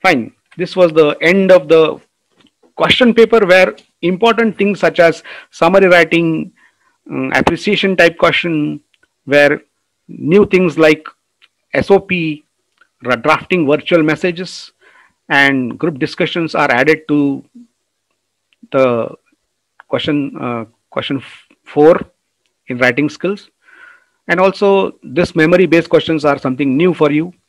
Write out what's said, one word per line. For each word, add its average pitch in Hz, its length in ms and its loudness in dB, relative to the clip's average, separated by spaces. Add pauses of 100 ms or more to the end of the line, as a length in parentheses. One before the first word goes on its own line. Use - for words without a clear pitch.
Fine. 139 300 -2 (240)
This 175 180 -8
was 180 180 2
the 151 280 2
end 185 320 2
of 170 160 4
the 160 320 2 (760)
question 190 380 2
paper 226 320 4
where 185 320 2 (240)
important 214 560 -2
things 202 220 -2
such 170 220 -2
as 165 240 0 (260)
summary 190 380 2
writing, 170 640 0 (580)
um, 131 240 -8
appreciation 185 640 -2
type 170 200 -4
question, 151 640 -4 (440)
where 143 360 0 (460)
new 185 400 0
things 180 320 0
like 156 280 2 (680)
S - 160 -2
O 196 80 4
P, 170 460 -6 (580)
ra-, 120 140 0
drafting 151 500 -2
virtual 151 360 0
messages, 170 720 -6 (560)
and 135 500 0
group 156 200 -6
discussions 160 560 -6
are 147 160 0
added 147 380 0
to 143 360 -2 (1300)
the 123 440 0 (760)
question, 139 520 -4
uh, 120 240 -8 (260)
question - 260 -6
f-, - 320 -16 (160)
four 151 360 4 (680)
in 123 100 -8
writing 127 300 0
skills. 190 420 -8 (760)
And 175 100 -2
also 190 640 0
this 165 320 -4
memory 170 320 4
based 160 220 2
questions 156 360 0
are 139 140 0
something 131 380 -2
new 170 180 2
for 147 160 0
you 160 240 -4 (140)